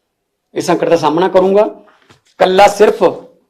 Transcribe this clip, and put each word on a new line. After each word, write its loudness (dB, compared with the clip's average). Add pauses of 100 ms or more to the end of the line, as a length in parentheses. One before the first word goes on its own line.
(540)
ਇਸ -8
ਸੰਕਟ -2
ਦਾ 2
ਸਾਹਮਣਾ -2
ਕਰੂੰਗਾ। -2 (540)
ਕੱਲਾ 4
ਸਿਰਫ 0 (480)